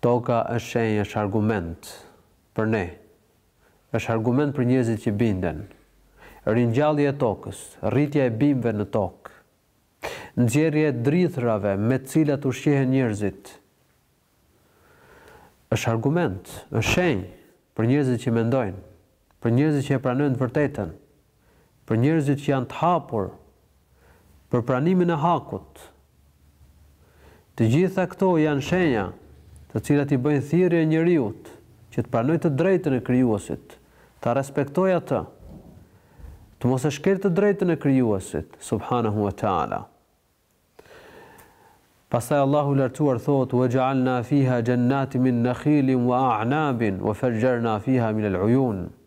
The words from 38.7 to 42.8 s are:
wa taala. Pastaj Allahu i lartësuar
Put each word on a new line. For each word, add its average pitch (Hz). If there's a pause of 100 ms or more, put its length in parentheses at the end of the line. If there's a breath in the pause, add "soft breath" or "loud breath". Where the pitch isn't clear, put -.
wa 98
taala. 76 (2250 loud breath)
Pastaj 143
Allahu 143
i 135
lartësuar 131